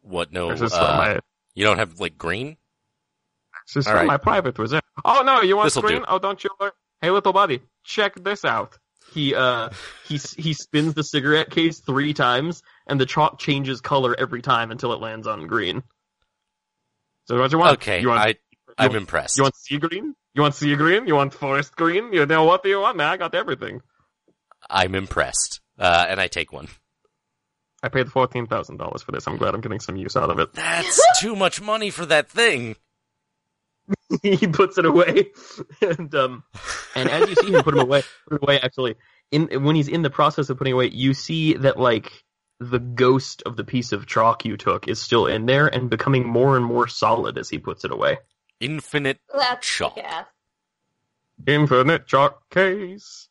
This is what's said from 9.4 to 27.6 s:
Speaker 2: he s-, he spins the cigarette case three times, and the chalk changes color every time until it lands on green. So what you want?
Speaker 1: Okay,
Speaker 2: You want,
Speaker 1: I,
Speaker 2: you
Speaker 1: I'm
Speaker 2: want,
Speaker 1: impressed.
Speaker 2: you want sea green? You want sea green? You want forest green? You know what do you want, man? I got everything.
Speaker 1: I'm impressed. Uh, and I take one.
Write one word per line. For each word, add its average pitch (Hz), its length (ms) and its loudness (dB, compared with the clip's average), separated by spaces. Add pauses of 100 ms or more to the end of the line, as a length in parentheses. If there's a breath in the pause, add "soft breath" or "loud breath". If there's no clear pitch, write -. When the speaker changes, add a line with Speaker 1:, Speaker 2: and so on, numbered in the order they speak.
Speaker 2:
he 151 60 -6
s-, - 200 -8
he 160 200 -4
spins 151 400 -2
the 151 100 -4
cigarette 151 460 0
case 165 300 0
three 143 340 -2
times, 139 480 0 (240 soft breath)
and 139 140 -2
the 131 60 4
chalk 151 320 0
changes 139 440 -4
color 131 360 0
every 127 220 -4
time 120 300 -2
until 117 240 -6
it - 60 -8
lands 110 260 -10
on 104 200 -8
green. 101 360 -4 (1400)
So 120 120 -2
what 131 140 2
you 160 60 2
want? 165 160 6
Speaker 1:
Okay, 98 260 -2
Speaker 2:
You 123 80 0
want, 117 120 2
Speaker 1:
I, 107 80 4
Speaker 2:
you 110 60 0 (440)
Speaker 1:
I'm 120 100 4
Speaker 2:
want, 127 140 -2
Speaker 1:
impressed. 85 340 -4
Speaker 2:
you 139 60 2
want 135 140 2
sea - 220 -8
green? 180 360 -6 (200)
You 143 80 2
want 147 120 2
sea 147 220 0
green? 175 300 2
You 165 80 2
want 139 200 2
forest 139 420 -4
green? 185 360 0
You 160 120 4
know 160 200 2
what 180 180 4
do 196 80 0
you 196 100 0
want, 214 160 -2
man? 151 120 0
I 180 100 -2
got 170 160 -6
everything. 127 480 -6 (880)
Speaker 1:
I'm 92 240 0
impressed. - 680 -4 (180)
Uh, 87 300 4
and 95 120 -2
I 90 80 -2
take - 240 -8
one. 71 160 -16 (1160)